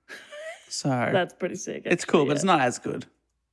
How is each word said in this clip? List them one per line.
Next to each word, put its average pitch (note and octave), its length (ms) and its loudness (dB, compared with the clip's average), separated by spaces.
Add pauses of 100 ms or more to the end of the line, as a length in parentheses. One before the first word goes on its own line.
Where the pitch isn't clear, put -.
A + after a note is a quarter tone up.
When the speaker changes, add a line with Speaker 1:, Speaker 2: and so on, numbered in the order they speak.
Speaker 1:
<laughs> - 600 -16
Speaker 2:
So - 200 -4
Speaker 1:
That's C#3 440 0
pretty - 220 -6
sick, D3+ 300 -10
Speaker 2:
it's - 200 0
cool, - 180 4
Speaker 1:
actually, C3+ 60 2
Speaker 2:
but D3 100 2
it's D3+ 60 0
Speaker 1:
yeah. F#3 120 6
Speaker 2:
not D3+ 60 2
as B2 180 2
good. - 260 -6 (460)